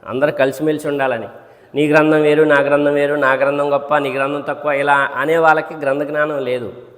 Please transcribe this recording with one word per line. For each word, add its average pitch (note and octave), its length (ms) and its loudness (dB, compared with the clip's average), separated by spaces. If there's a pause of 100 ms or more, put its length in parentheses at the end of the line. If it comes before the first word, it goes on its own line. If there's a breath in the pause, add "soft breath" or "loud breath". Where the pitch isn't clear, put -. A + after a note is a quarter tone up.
అందరూ C3+ 240 0
కలిసిమెలిసి D3 560 -2
ఉండాలని. C3 400 -2 (480 loud breath)
నీ D3 120 2
గ్రంథం D#3 340 4
వేరు, D3+ 220 4
నా D3 180 4
గ్రంథం C#3+ 320 2
వేరు, C#3+ 220 0
నా C3+ 180 2
గ్రంథం C#3+ 400 0
గొప్ప, C#3+ 240 0
నీ C#3+ 120 -2
గ్రంథం C#3 320 -4
తక్కువ, D3 300 -6
ఇలా C#3+ 440 0
అనే D3 220 0
వాళ్ళకి D#3+ 360 2
గ్రంథ C#3+ 280 -2
జ్ఞానం D3+ 420 -2
లేదు. B2 300 -6 (240)